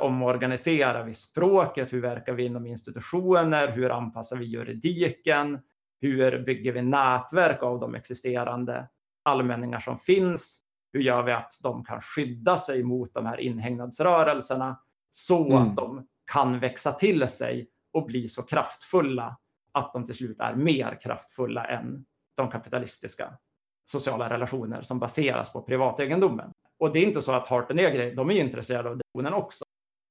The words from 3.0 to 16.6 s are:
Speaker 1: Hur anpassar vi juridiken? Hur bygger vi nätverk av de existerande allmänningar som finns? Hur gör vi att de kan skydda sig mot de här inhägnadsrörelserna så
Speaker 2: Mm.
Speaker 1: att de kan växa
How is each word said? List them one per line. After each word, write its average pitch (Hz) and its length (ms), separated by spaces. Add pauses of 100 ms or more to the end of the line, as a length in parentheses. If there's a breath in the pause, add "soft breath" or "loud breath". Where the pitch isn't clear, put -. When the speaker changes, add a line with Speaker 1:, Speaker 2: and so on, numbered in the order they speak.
Speaker 1:
Hur 123 200
anpassar 120 460
vi 120 80
juridiken? 143 1120 (420)
Hur 131 440
bygger 123 260
vi 123 100
nätverk 131 800
av 123 160
de 120 160
existerande 123 920 (380)
allmänningar 120 540
som 127 200
finns? 180 640 (300)
Hur 139 80
gör 123 220
vi 120 80
att 117 200 (120)
de 123 220
kan 117 160
skydda 127 560
sig 135 260
mot 123 300
de 113 120
här 117 140
inhägnadsrörelserna 127 1400 (300)
så 170 360
Speaker 2:
Mm. 135 120
Speaker 1:
att 110 180
de 123 320 (240)
kan 127 280
växa 127 320